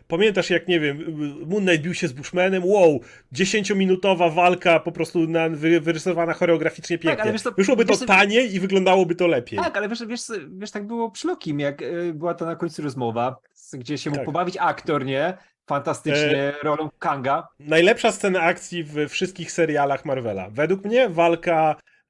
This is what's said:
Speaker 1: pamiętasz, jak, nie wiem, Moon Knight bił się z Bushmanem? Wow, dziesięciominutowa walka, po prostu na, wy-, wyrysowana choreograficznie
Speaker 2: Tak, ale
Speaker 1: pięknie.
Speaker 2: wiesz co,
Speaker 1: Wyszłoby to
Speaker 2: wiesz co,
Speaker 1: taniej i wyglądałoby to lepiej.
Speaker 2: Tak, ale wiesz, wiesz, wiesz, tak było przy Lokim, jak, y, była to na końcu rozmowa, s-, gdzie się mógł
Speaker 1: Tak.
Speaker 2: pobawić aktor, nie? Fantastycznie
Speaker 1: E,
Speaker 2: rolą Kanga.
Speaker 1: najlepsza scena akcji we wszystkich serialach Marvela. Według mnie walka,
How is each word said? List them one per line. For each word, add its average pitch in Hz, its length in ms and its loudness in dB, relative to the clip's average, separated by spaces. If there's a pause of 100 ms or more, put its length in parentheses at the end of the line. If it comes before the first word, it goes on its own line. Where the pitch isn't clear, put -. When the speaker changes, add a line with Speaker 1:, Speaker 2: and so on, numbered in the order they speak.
Speaker 1:
pamiętasz, 190 420 0
jak, 170 180 0
nie 170 120 2
wiem, 143 180 -2 (480)
Moon 202 200 0
Knight 165 180 4
bił 180 100 -4
się 175 140 -2
z 127 40 -10
Bushmanem? 180 540 -2
Wow, 175 340 6 (320)
dziesięciominutowa 190 1000 2
walka, 175 500 4
po 170 120 -6
prostu 165 340 0
na, 165 220 0
wy-, 165 320 2
wyrysowana 165 520 -2
choreograficznie 165 640 0
Speaker 2:
Tak, 165 80 -4
ale 156 100 2
Speaker 1:
pięknie. 214 160 -2
Speaker 2:
wiesz 214 100 -4
co, 247 100 -4
Speaker 1:
Wyszłoby 214 320 4
to 202 80 2
Speaker 2:
wiesz 196 60 4
co, 254 80 -6
Speaker 1:
taniej 202 480 4
i 180 60 -4
wyglądałoby 185 540 2
to 175 120 2
lepiej. 147 320 0
Speaker 2:
Tak, 330 180 -2
ale 202 120 -2
wiesz, 233 180 -8
wiesz, 233 140 -8 (380)
wiesz, 208 120 -12
tak 208 160 -10
było 226 240 -6
przy 302 180 -8
Lokim, 156 320 -4
jak, 143 220 -4
y, 170 320 -6
była 165 200 -4
to 170 120 -8
na 165 100 -6
końcu 165 260 -8
rozmowa, 123 540 -2 (180)
s-, - 240 -20
gdzie 135 200 -8
się 156 120 -8
mógł 143 80 -2
Speaker 1:
Tak. 123 80 -6
Speaker 2:
pobawić 175 340 -4
aktor, 151 440 -2
nie? 139 300 -2 (400)
Fantastycznie 147 640 0
Speaker 1:
E, 143 140 -2 (100)
Speaker 2:
rolą 151 360 -2
Kanga. 143 500 -2 (120)
Speaker 1:
najlepsza 175 520 4
scena 190 280 -2
akcji 175 440 -2
we 147 240 -4
wszystkich 180 440 -8
serialach 143 520 0
Marvela. 113 460 -4
Według 165 340 -2
mnie 233 240 2
walka, 165 680 2 (320)